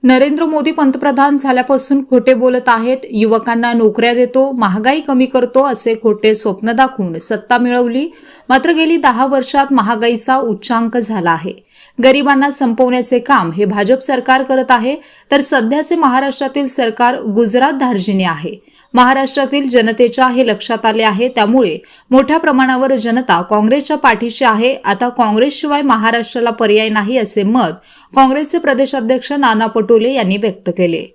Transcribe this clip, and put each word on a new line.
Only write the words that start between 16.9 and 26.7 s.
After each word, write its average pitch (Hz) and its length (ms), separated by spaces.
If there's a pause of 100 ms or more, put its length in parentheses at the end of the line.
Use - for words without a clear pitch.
गुजरात 233 520
धार्जिणे 208 500
आहे. 165 540 (160)
महाराष्ट्रातील 269 760
जनतेच्या 240 580
हे 247 200
लक्षात 214 380
आले 220 180
आहे, 220 240
त्यामुळे 226 500 (340)
मोठ्या 277 260
प्रमाणावर 262 580
जनता 226 460
काँग्रेसच्या 233 560
पाठीशी 240 480
आहे. 233 300 (100)
आता 202 240
काँग्रेसशिवाय 254 720
महाराष्ट्राला 233 680
पर्याय 220 400